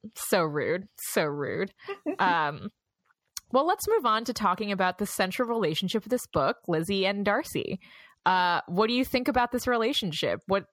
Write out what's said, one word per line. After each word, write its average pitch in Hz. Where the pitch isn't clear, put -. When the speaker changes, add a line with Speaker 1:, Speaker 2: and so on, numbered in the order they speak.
Speaker 1:
so -
rude. 151
So 190
rude. 147
Speaker 2:
<laughs> -
Speaker 1:
Um, 165
well, 269
let's 392
move 415
on 226
to 247
talking 202
about 185
the 202
central 202
relationship 196
of 214
this 247
book, 151
Lizzie 185
and 202
Darcy. -
Uh, 180
what 190
do 240
you 247
think 247
about 247
this 247
relationship? 226
What 190